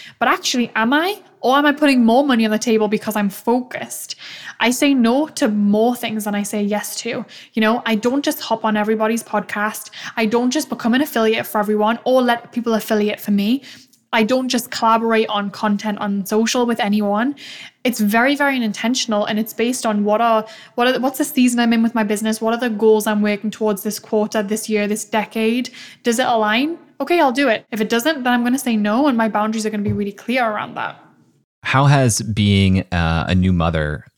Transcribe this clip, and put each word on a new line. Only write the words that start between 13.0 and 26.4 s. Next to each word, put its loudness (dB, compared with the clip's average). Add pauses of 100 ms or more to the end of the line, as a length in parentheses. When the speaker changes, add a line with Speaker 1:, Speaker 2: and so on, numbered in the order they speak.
Speaker 1:
for -6
me. 2 (500)
I 2
don't 0
just -2
collaborate 2
on -4
content -2
on -4
social 0
with -2
anyone. 0 (480)
It's -2
very, 2
very 0
intentional, -2
and -2
it's -4
based -2
on 0
what 2
are, 2 (300)
what 2
are, 0
what's -2
the 0
season 2
I'm 4
in 2
with 0
my 2
business? -2
What 0
are -2
the -2
goals 4
I'm 0
working 0
towards -2
this -4
quarter, -2
this -4
year, 0
this -4
decade? -2 (360)
Does 2
it 0
align? 0 (240)